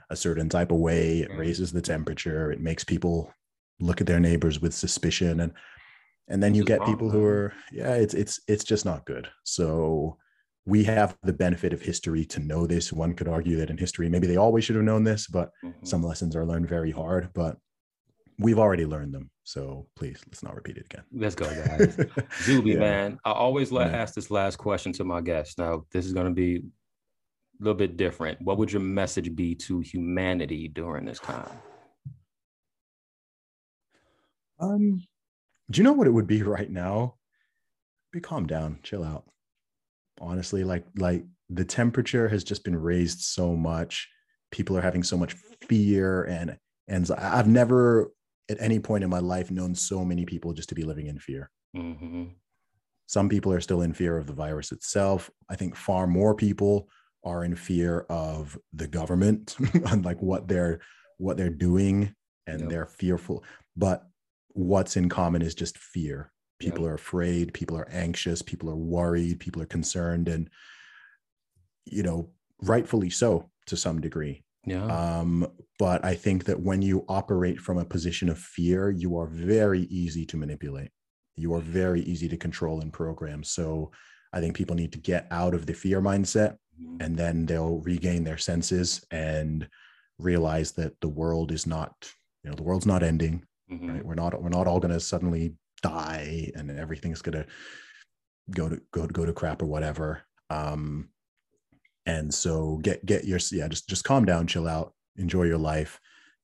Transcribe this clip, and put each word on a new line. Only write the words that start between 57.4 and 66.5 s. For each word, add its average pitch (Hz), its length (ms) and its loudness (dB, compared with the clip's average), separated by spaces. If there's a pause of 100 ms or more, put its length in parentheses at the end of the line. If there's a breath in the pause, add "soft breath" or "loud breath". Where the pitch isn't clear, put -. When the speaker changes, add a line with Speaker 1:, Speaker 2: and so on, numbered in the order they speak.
Speaker 1:
in 87 100 -2
fear 87 460 0 (100)
of 78 480 -6 (160)
the 78 140 -8
government 90 680 2 (160)
<laughs> 175 140 4
and, 98 180 2
like, 87 160 -2
what 92 280 -2
they're, 87 320 2 (380 loud breath)
what 92 180 -2
they're 90 140 0
doing, 98 640 2 (320)
and 80 160 -8
Speaker 2:
Yep. 82 60 -4
Speaker 1:
they're 82 180 -4
fearful. - 580 -2 (320 loud breath)
But 92 300 0 (420)
what's 92 480 2
in 90 120 4
common 85 320 2
is 80 140 -2
just - 240 -8
fear. 73 540 -8 (300)